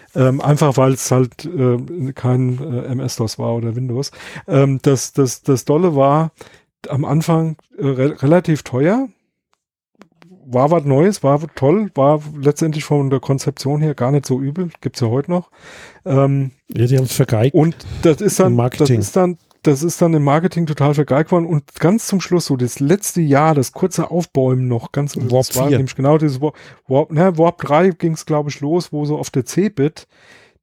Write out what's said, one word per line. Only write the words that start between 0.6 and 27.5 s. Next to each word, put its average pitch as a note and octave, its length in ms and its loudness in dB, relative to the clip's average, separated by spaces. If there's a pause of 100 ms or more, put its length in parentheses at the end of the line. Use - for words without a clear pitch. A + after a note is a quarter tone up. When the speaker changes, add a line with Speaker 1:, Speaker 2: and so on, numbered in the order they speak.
Speaker 1:
weil's C3+ 340 2
halt, B2+ 360 0
äh, C3+ 680 -2
kein, B2+ 500 -2
äh, B2+ 240 -6
M C3 140 -4
S-dos A#2 380 -6
war A#2 180 -4
oder A#2 180 -4
Windows. B2+ 360 -6 (360)
Ähm, C#3 360 -6
das, - 320 -4
das, - 280 -2
das C3+ 220 -2
Dolle D#3+ 320 -2
war D3 360 0 (580)
am B2+ 160 -4
Anfang, D#3+ 500 -2 (220)
äh, D3 80 -4
re-, C3+ 360 -2
relativ E3 400 2
teuer, F#3+ 460 0 (1400)
war B2 220 2
was E3+ 140 2
Neues, C3 400 2
war C#3+ 160 2 (160)
toll, F#3 400 2
war D3 240 4 (200)
letztendlich D3 440 0
von C#3 260 0
der C3+ 80 0
Konzeption C#3 640 -2
her D3+ 160 0
gar B2 160 0
nicht C#3+ 140 0
so C3 140 -2
übel, D#3 300 -4 (100)
gibt's - 200 -8
ja A#2 80 0
heute C#3 240 -2
noch. F3 180 -2 (540)
Ähm, C#3 480 2 (160)
Speaker 2:
Ja, A2+ 180 0
die C3 100 2
haben's C3 180 0
vergeigt. B2 420 2
Speaker 1:
und D#3+ 180 4 (280)
das D#3 180 4
ist G3+ 180 0
dann, C#3 140 4
Speaker 2:
Im A#2+ 40 2
Marketing. B2 420 2
Speaker 1:
das G#2 80 -2
ist - 100 -10
dann, F3+ 220 0 (260)
das C#3+ 180 2
ist E3+ 180 -4
dann E3 140 4
im D3+ 80 2
Marketing E3 440 0
total D3 280 0
vergeigt C#3+ 380 0
worden E3+ 140 2
und D#3+ 340 -4
ganz G3 260 2
zum F#3+ 140 0
Schluss, F3+ 260 -2
so C#3 100 0
das B2 220 -4
letzte F3 440 0
Jahr, D3+ 340 4
das C3 160 0
kurze - 400 -2
Aufbäumen C3 560 0
noch, A#2 240 -4
ganz, - 240 -4
Speaker 2:
Warp A#2 120 -4 (200)
Speaker 1:
das - 80 -8
war C3 100 2
Speaker 2:
vier. C#3 120 4
Speaker 1:
nämlich C3 180 -4
genau C#3 220 4
dieses C#3+ 220 -2
Wa-, D3 120 -2 (340)
Warp, C#3 240 2
ne, E3+ 260 2
Warp E3 240 2